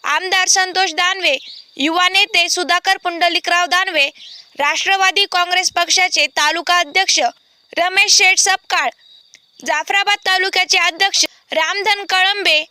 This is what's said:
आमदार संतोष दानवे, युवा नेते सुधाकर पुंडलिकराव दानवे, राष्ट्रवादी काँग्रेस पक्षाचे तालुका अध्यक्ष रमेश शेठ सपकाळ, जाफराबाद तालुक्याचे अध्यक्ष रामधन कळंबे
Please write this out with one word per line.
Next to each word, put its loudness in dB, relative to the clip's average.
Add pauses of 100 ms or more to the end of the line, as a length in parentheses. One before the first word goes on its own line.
आमदार 0
संतोष 0
दानवे, 0 (400)
युवा 0
नेते 0
सुधाकर 0
पुंडलिकराव 0
दानवे, 0 (500)
राष्ट्रवादी 0
काँग्रेस 0
पक्षाचे 0
तालुका 0
अध्यक्ष 0 (580)
रमेश 2
शेठ 4
सपकाळ, 0 (760)
जाफराबाद -2
तालुक्याचे 0
अध्यक्ष 0 (280)
रामधन -2
कळंबे 2